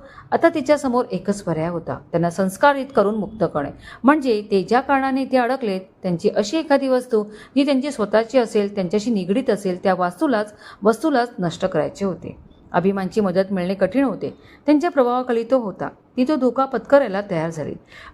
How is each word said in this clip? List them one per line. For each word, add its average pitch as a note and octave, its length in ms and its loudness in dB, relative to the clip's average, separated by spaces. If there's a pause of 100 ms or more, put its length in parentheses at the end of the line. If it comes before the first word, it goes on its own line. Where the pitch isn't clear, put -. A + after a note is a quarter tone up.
(320)
आता E4 180 4
तिच्यासमोर C#4 640 0
एकच G3+ 320 -4
पर्याय D#3+ 260 -2
होता, E3 280 -8 (140)
त्यांना E3+ 180 0
संस्कारित G3+ 560 0 (100)
करून G#3 200 2
मुक्त G3+ 280 -4 (100)
करणे. C#3+ 180 -4 (320)
म्हणजे B3+ 480 2
ते G3 120 2
ज्या A3 180 2
कारणाने C4+ 440 0
ते C4 120 0
अडकले, A#3+ 420 0
त्यांची F3 500 -4
अशी G#3 280 -2
एखादी C#4 300 2
वस्तू B3 360 0
जी - 420 -2
त्यांची C4+ 260 0
स्वतःची A3 460 0
असेल, G#3 380 0
त्यांच्याशी G#3 360 -2
निगडीत G3+ 380 0
असेल, F#3 340 -2
त्या F#3+ 100 2
वास्तूलाच, G#3 600 0 (300)
वस्तूलाच A#3+ 560 2
नष्ट F3 260 -4
करायचे D3+ 400 -2
होते. - 440 -8 (220)
अभिमानची F#3+ 500 0
मदत F#3+ 320 0
मिळणे F#3 200 -2
कठीण G3 300 0
होते. F#3 340 -4 (280)
त्यांच्या D4+ 260 4
प्रभावाखाली B3 520 0
तो B3+ 160 2
होता. F#3 300 -6 (280)
ती B3+ 60 4
तो D#4 120 0
धोका B3+ 300 0
पत्करायला B3 560 2
तयार E3+ 280 -4
झाली. D#3 260 -8 (380)